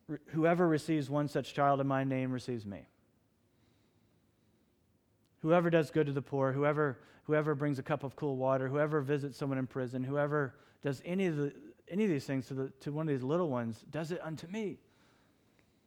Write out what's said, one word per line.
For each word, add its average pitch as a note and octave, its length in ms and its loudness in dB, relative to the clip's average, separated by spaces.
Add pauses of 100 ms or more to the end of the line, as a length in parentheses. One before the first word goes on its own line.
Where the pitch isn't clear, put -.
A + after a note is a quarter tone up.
(280)
"Whoever E3+ 400 4
receives D#3 400 2
one D3 200 0
such C3+ 260 -4
child C#3+ 280 4
in C3+ 60 0
my C3+ 160 2
name C3 280 0
receives A#2+ 340 -6
me." F#2+ 220 -12 (2500)
Whoever E3+ 280 4
does E3 220 4
good D#3 160 2
to C#3 60 -2
the C#3 80 -2
poor, C3+ 300 0
whoever, C#3+ 480 0 (240)
whoever D3+ 320 2
brings C#3+ 240 -2
a C3 40 -6
cup D3+ 200 -2
of C3 120 -8
cool C#3+ 220 -4
water, C3 300 2
whoever D3 340 0
visits C#3 360 -2
someone C#3 200 -2
in C3 80 -2
prison, B2+ 380 -4
whoever C#3+ 500 0 (280)
does C#3 220 -4
any F#3 220 0
of E3 100 0
the, C#3+ 160 -2 (380)
any G3 140 0
of G#3+ 60 4
these C#3+ 160 0
things C3+ 220 -2
to C#3 60 -10
the, C3+ 160 -4 (120)
to D3 100 -6
one D#3 180 -2
of C#3+ 40 2
these B2+ 100 0
little E3 260 2
ones, A#2 400 -4
does D3+ 220 -6
it F3 120 -6
unto D#3+ 240 -8
me. G3 300 -6 (1080)